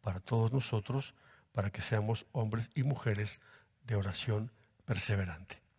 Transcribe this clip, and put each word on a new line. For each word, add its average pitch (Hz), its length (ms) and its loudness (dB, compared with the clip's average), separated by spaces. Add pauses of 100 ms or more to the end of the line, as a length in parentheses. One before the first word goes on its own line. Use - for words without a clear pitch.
para 92 180 -4
todos 113 320 2
nosotros, 127 600 -2 (380)
para 101 180 0
que - 100 -8
seamos 110 520 0
hombres 113 420 0
y 139 80 0
mujeres 110 580 0 (440)
de 117 100 0
oración 104 580 0 (320)
perseverante. 92 800 -2 (160)